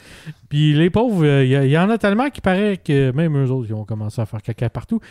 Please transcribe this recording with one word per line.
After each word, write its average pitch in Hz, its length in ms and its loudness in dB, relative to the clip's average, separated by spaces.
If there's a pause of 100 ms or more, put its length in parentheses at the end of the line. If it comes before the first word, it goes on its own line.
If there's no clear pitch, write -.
(480)
Puis 147 260 2
les 165 160 4
pauvres, 208 340 0
euh, 139 200 4
y 131 120 2
a, 139 80 2
y 143 140 2
en 185 120 2
a 226 80 0
tellement 208 320 0
qui - 100 -18
paraît 196 360 0
que 139 360 0
même 156 240 0
eux 135 140 0
autres, 127 200 -4
ils 110 40 -6
ont 107 100 -8
commencé 107 360 -6
à 110 60 -2
faire 110 160 -12
caca 117 280 -6
partout. 220 300 -6 (100)